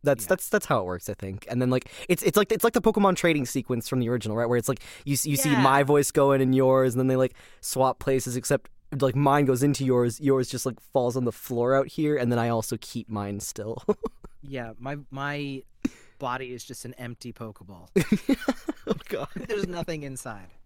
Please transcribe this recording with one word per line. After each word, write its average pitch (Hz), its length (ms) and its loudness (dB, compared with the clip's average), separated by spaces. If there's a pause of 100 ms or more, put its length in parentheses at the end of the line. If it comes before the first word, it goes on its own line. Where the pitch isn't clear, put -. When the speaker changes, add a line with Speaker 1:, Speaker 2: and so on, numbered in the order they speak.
Speaker 1:
That's, 143 220 0
Speaker 2:
Yeah. - 40 -14
Speaker 1:
that's, - 200 0
that's 208 160 0
how 131 160 2
it 92 40 -4
works, 90 240 -6
I 104 40 -6
think. 98 360 -10
And 120 120 -2
then, 127 80 2
like, 127 200 0 (180)
it's, 180 140 2
it's 190 160 2
like, 208 140 2
it's 220 140 0
like 233 80 4
the 226 80 2
Pokemon 202 340 4
trading 151 300 2
sequence 123 420 -4
from 131 120 -2
the 117 100 0
original, 110 280 -2
right? 117 100 0
Where 120 100 2
it's 117 120 -2
like, 131 120 -4 (240)
you 139 80 -2
s-, 135 120 -2
you 143 120 0
see 269 140 2
Speaker 2:
Yeah. 131 100 4
Speaker 1:
my 135 220 6
voice 143 280 4
going 139 300 6
in 131 120 4
yours, 131 400 4
and 123 60 0
then 131 80 2
they, 131 80 2
like, 131 180 2 (280)
swap 131 380 0
places, 131 360 -2
except, - 340 -2 (300)
like, 127 160 2
mine 143 300 4
goes 127 180 2
into 139 220 2
yours, 123 340 2
yours 135 300 2
just, 127 160 -6
like, 127 140 -4 (140)
falls 123 240 2
on 127 60 -2
the 120 80 0
floor 123 440 0
out 135 120 2
here, 151 300 0
and 120 140 0
then 120 80 2
I 117 100 0
also 113 300 -2
keep - 300 -10
mine 101 300 -6
still. - 480 -10
<laughs> 214 80 2 (460)
Speaker 2:
Yeah, 127 380 -10
my, 135 160 -8 (160)
my 139 520 -8 (540)
body 127 360 -6
is 117 100 -12
just - 220 -14
an 123 80 -10
empty 120 400 -12
Pokeball. 98 600 -16
Speaker 1:
<laughs> - 440 2 (500)
Oh, 214 60 0 (160)
God. - 220 -6
Speaker 2:
<laughs> - 40 -12
There's 202 320 -6
nothing 170 360 -8
inside. 120 440 -12 (180)